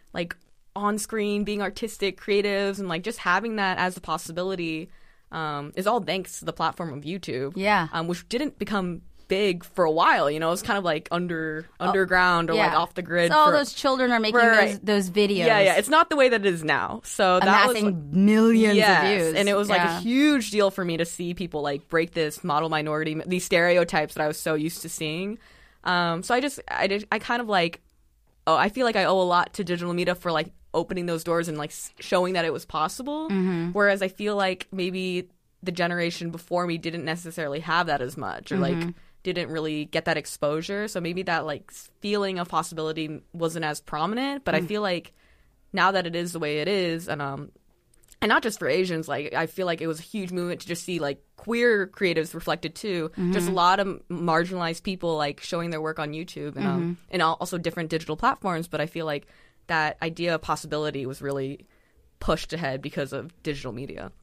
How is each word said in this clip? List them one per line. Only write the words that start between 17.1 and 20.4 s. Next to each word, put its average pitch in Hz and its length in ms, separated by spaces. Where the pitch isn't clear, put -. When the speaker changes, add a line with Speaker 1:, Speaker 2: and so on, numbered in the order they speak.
Speaker 1:
that 190 280
was 240 100
Speaker 2:
Amassing 175 340
millions 214 640
Speaker 1:
Yes. 202 280
Speaker 2:
of - 40
views. 170 320
Speaker 1:
And 202 80
it 202 80
was, 202 140
like, 196 100
Speaker 2:
Yeah. 170 160
Speaker 1:
a 180 60
huge 254 480